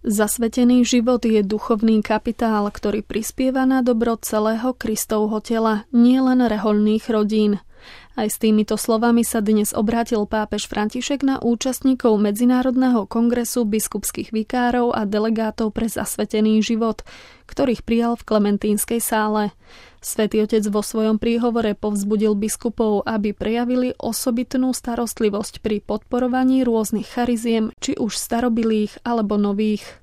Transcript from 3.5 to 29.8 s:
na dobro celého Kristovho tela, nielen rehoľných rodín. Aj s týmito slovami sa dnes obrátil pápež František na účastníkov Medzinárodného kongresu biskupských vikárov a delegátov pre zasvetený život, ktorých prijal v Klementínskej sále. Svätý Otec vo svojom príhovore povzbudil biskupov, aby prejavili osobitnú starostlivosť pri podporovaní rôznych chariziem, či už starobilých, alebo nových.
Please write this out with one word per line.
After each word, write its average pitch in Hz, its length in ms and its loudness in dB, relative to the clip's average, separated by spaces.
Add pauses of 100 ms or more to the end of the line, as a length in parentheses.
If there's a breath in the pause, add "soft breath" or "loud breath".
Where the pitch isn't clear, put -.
na 262 160 2
dobro 233 320 2
celého 220 560 -2
Kristovho 214 720 -2
tela, 220 480 0
nielen 254 480 4
rehoľných 214 640 2
rodín. 214 560 2 (520 loud breath)
Aj 214 160 -2
s - 80 -6
týmito 214 400 2
slovami 233 480 2
sa 226 160 -2
dnes 208 320 2
obrátil 226 560 0
pápež 214 400 -4
František 247 560 -4
na 269 160 0
účastníkov 247 800 0
Medzinárodného 247 880 2
kongresu 233 560 0
biskupských 214 640 -4
vikárov 240 640 0
a 220 160 -2
delegátov 220 640 -2
pre - 160 -4
zasvetený 214 720 0
život, 220 400 -2 (480 loud breath)
ktorých 262 320 0
prijal 233 360 0
v - 80 -20
Klementínskej 208 760 0
sále. 214 480 0 (480 loud breath)
Svätý 214 480 0
Otec 214 240 2
vo 202 160 -2
svojom 220 320 0
príhovore 233 560 0
povzbudil 208 640 0
biskupov, 214 720 -2
aby 214 240 -2
prejavili 240 640 -2
osobitnú 254 760 -2
starostlivosť 220 920 -4
pri 214 160 -2
podporovaní 254 800 0
rôznych 220 480 0
chariziem, 233 720 -2
či - 160 -4
už 214 160 -4
starobilých, 226 880 -2
alebo 214 400 -2
nových. 208 440 0 (180)